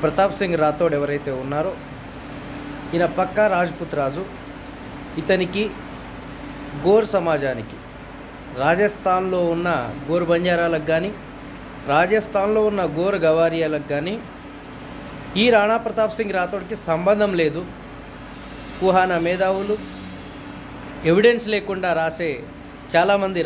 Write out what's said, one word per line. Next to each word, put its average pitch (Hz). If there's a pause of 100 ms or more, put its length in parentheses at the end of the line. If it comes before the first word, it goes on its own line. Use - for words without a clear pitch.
ప్రతాప్ 180
సింగ్ 170
రాథోడ్ 151
ఎవరైతే 143 (100)
ఉన్నారో, 156 (1200)
ఈయన 170 (140)
పక్కా 196 (100)
రాజ్పుత్ 165
రాజు। 139 (1000)
ఇతనికి 185 (1200)
గోర్ 208
సమాజానికి, 139 (840)
రాజస్థాన్లో 185 (140)
ఉన్న 170 (400)
గోర్ 175
బంజారాలకు 170
కానీ, 165 (800)
రాజస్థాన్లో 208 (100)
ఉన్న 202 (140)
గోర్ 190
గవారియాలకు 160
కానీ, 151 (1300)
ఈ - (100)
రాణా 214
ప్రతాప్ 214
సింగ్ 202
రాథోడ్కి 185 (120)
సంబంధం 196 (100)
లేదు। 156 (1160)
కుహానా 185
మేధావులు, 190 (1400)
ఎవిడెన్స్ 220
లేకుండా 190 (100)
రాసే 160 (680)
చాలామంది 190